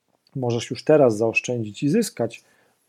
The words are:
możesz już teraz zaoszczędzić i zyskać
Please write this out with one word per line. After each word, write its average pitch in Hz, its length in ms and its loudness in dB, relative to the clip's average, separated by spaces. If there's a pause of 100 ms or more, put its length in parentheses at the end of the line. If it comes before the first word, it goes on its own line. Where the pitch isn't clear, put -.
(360)
możesz 120 340 -4
już 120 140 -10
teraz 139 340 6
zaoszczędzić 113 680 -4
i 143 60 0
zyskać 185 540 -4 (460)